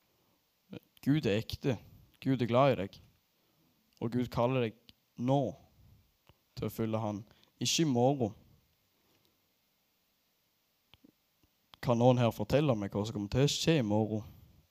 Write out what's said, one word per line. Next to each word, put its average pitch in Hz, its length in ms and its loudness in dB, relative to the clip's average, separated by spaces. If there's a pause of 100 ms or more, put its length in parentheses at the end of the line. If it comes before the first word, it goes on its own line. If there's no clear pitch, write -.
(1040)
Gud 139 240 2
er 98 80 2
ekte. 113 400 -4 (420)
Gud 131 240 0
er 104 80 -2
glad 127 220 4
i 95 100 -4
deg. 98 120 -10 (1080)
Og 117 80 -4
Gud 120 220 -2
kaller 123 340 0
deg 107 80 -10 (400)
nå 131 260 0 (1160)
til 110 80 -6
å 107 60 -8
følge 110 260 -4
han. 104 220 -6 (380)
Ikke 143 260 0
i - 20 0
morgen. 123 480 2 (3500)
Kan 117 200 2
noen 123 200 6
her 117 160 4
fortelle 131 400 0
meg 101 160 -6
hva 104 160 -2
som 110 80 -10
kommer 101 160 -6
til 131 160 2
å 143 40 0
skje 160 280 0
i 117 80 0
morgen? 107 380 0 (460)